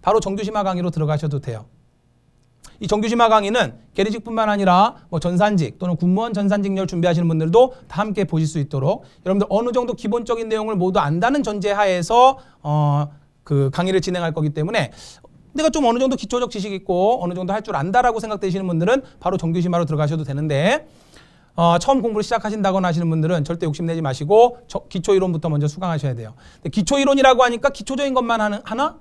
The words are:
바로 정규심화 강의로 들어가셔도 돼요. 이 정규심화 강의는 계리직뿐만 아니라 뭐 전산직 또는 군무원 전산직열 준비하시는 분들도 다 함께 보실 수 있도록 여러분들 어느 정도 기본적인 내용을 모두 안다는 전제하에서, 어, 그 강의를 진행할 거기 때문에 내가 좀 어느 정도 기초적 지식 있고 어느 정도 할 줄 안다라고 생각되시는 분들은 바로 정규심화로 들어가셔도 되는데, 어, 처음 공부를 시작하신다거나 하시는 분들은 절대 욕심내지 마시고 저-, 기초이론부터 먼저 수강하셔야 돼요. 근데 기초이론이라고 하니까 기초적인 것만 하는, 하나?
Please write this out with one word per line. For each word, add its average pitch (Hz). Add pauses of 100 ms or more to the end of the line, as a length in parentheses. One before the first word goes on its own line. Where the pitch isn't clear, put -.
바로 214
정규심화 202
강의로 180
들어가셔도 151
돼요. 110 (1120)
이 208
정규심화 226
강의는 214 (160)
계리직뿐만 220
아니라 202 (140)
뭐 165
전산직 180
또는 180
군무원 208
전산직열 196
준비하시는 175
분들도 165 (160)
다 185
함께 208
보실 160
수 151
있도록 143 (220)
여러분들 202
어느 226
정도 247
기본적인 226
내용을 220
모두 185
안다는 190
전제하에서, 208 (240)
어, 147 (340)
그 139
강의를 185
진행할 175
거기 151
때문에 165 (640)
내가 311
좀 302
어느 233
정도 262
기초적 247
지식 208
있고 190
어느 175
정도 180
할 214
줄 214
안다라고 226
생각되시는 196
분들은 185 (160)
바로 185
정규심화로 170
들어가셔도 151
되는데, 151 (680)
어, 170
처음 269
공부를 214
시작하신다거나 202
하시는 170
분들은 160
절대 170
욕심내지 165
마시고 175
저-, -
기초이론부터 185
먼저 147
수강하셔야 147
돼요. 113 (220)
근데 -
기초이론이라고 262
하니까 240
기초적인 262
것만 233
하는, 208
하나? 277